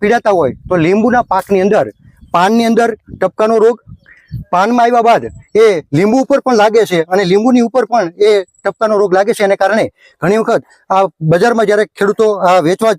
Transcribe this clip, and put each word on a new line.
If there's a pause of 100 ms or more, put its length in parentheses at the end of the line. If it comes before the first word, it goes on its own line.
પીડાતા
હોય (160)
તો
લીંબુના
પાકની
અંદર (420)
પાનની
અંદર
ટપકાનો
રોગ, (720)
પાનમાં
આવ્યા
બાદ (300)
એ (120)
લીંબુ
ઉપર
પણ
લાગે
છે
અને
લીંબુની
ઉપર
પણ (100)
એ
ટપકાનો
રોગ
લાગે
છે.
એને
કારણે (300)
ઘણી
વખત (280)
આ (260)
બજારમાં
જ્યારે
ખેડૂતો
આ
વેચવા,